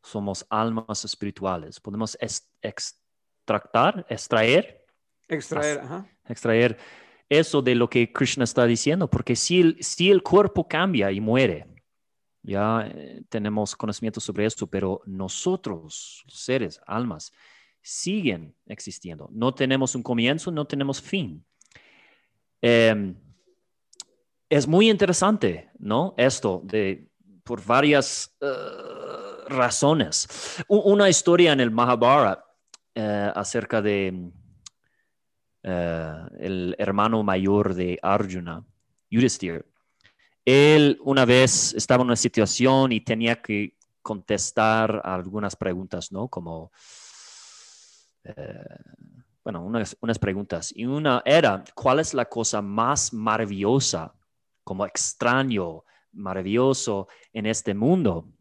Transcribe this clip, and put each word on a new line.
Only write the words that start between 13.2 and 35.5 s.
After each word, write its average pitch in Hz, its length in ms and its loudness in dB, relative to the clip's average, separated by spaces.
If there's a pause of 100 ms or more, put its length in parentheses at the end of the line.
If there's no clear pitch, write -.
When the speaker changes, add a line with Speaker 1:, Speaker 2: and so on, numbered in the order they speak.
Speaker 1:
tenemos 107 480 -4
conocimiento 107 440 -8
sobre 101 260 -4
esto, 110 220 -6
pero 95 360 -4
nosotros, 95 1200 -8
seres, 123 580 -6
almas, 104 460 -8 (500)
siguen 120 720 -6 (120)
existiendo. 85 680 -16
No 117 200 -2
tenemos 135 440 0
un 123 60 -8
comienzo, 123 500 -2
no 151 140 -4
tenemos 139 360 -4
fin. 107 420 -8 (1160)
Em, 110 520 4 (1300)
es 147 180 2
muy 185 220 6
interesante, 185 920 0
¿no? 127 380 -2
Esto 117 480 0
de, 98 460 -4 (340)
por 113 220 -10
varias, 139 720 2
eh, 139 60 -6 (1000)
razones. 131 1200 0
U-, 202 80 6 (140)
una 202 200 6
historia 170 420 6
en 139 80 2
el 120 100 4
Mahabharata, 120 720 4 (500)
eh, 104 400 -2
acerca 107 480 -4
de, 95 480 -2 (1300)